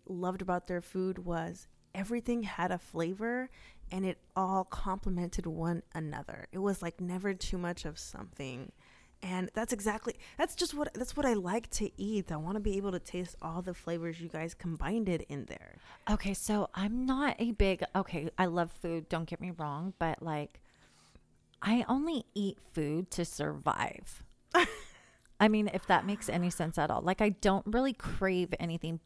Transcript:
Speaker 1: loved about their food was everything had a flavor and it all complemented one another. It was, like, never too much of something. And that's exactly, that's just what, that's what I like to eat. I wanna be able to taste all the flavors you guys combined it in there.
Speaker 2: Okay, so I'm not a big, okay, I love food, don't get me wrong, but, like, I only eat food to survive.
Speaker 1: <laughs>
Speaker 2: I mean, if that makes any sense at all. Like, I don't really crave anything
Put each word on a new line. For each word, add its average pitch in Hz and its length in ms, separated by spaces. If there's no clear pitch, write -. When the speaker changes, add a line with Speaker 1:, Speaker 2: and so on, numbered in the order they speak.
Speaker 1:
loved 185 360
about 180 260
their 175 140
food 185 380
was 170 500
everything 233 480
had 185 300
a 180 40
flavor 214 720
and 190 160
it 185 120
all 190 300
complemented 180 840
one 165 340
another. - 560
It 190 80
was, 196 220
like, 170 180
never 185 340
too 185 240
much 175 280
of 160 120
something. - 760
And 185 320
that's 233 180
exactly, 214 400
that's - 160
just 311 220
what, 294 180
that's - 240
what 285 80
I 247 80
like 202 380
to - 180
eat. 196 320
I 160 40
wanna 170 240
be 202 180
able 196 140
to 180 80
taste 180 420
all 165 220
the 180 100
flavors 170 480
you 165 80
guys 165 240
combined 180 560
it 165 180
in 143 180
there. - 320
Speaker 2:
Okay, 202 280
so 208 400
I'm 214 320
not 262 320
a 233 140
big, 190 300
okay, 170 420
I 185 80
love 170 260
food, 165 380
don't 165 180
get - 140
me 185 80
wrong, 165 480
but, 165 240
like, 151 400
I 226 260
only 302 360
eat 202 240
food 156 380
to 170 140
survive. - 960
Speaker 1:
<laughs> - 840
Speaker 2:
I 214 80
mean, 214 260
if 190 140
that 180 180
makes 202 240
any 175 200
sense 165 280
at 151 120
all. - 120
Like, 185 200
I 208 80
don't 196 380
really 247 260
crave 180 640
anything 165 460